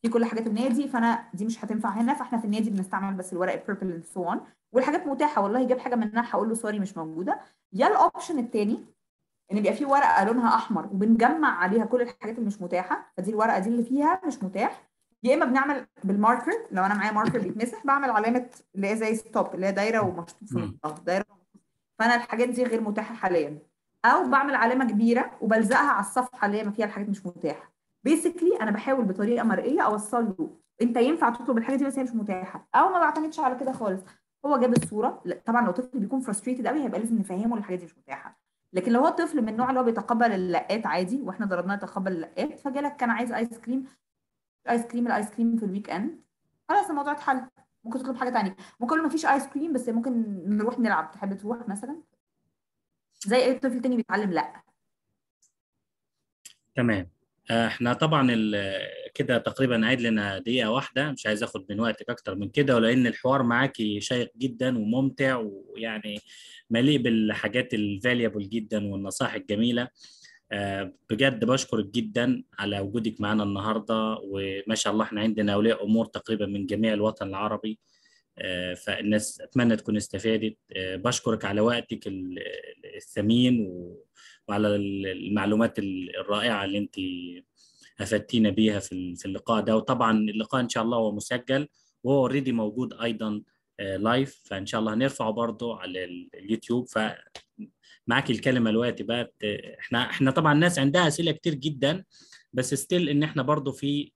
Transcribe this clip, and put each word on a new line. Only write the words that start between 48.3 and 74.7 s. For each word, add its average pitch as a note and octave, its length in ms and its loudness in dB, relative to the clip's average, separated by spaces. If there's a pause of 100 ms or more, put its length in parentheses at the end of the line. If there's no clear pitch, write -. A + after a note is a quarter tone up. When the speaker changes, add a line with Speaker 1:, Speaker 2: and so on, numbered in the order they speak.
Speaker 1:
ممكن D#4 240 0
ما D4+ 60 2
فيش D#4 160 -2
آيس C#4 220 2
cream D4+ 260 -4
بس A#3+ 160 -2
ممكن A3+ 520 -2 (160)
نروح A#3 220 -2
نلعب، G3 320 2
تحب G3 260 -6
تروح A#3 320 -6
مثلًا؟ B3+ 320 -8 (1200)
زي G#3 100 2 (100)
أي B3+ 140 4
طفل B3 220 -2
تاني B3+ 140 0
بيتعلم G#3 360 -2
لأ. - 320 -4 (2000)
Speaker 2:
تمام. A2 340 0 (420)
آه، A#2 160 4
احنا A#2+ 260 0
طبعًا D3+ 380 4
ال-، G2+ 840 -2
كده B2 220 2
تقريبًا A#2+ 440 2
قاعد A#2+ 200 2
لنا G#2 380 0
دقيقة A2+ 320 0
واحدة، C3+ 400 -2
مش - 160 -8
عايز G#2+ 160 0
آخد G#2 260 -8
من G#2 100 -4
وقتك A2 300 -2
أكتر G#2 260 -6
من G2 140 -6
كده، C3+ 260 4
ولأن A#2+ 320 6
الحوار B2+ 360 2
معاكي A#2 580 0
شيق A#2+ 360 -2
جدًا B2+ 400 -2
وممتع C3 580 0 (100)
ويعني G#2+ 720 -10 (500)
مليء C3 320 4
بالحاجات A2+ 720 0
الفاليبل G#2 760 -2
جدًا G#2+ 420 -4
والنصائح G2 420 -4
الجميلة. A#2 540 0 (640)
آه، G2 420 -4 (160)
بجد A#2 360 2
بشكرك A#2 400 0
جدًا A#2+ 580 -2 (160)
على G2+ 200 -2
وجودك G#2+ 420 -4
معنا G#2+ 220 0
النهاردة، A2 800 -2
وما G2 520 -4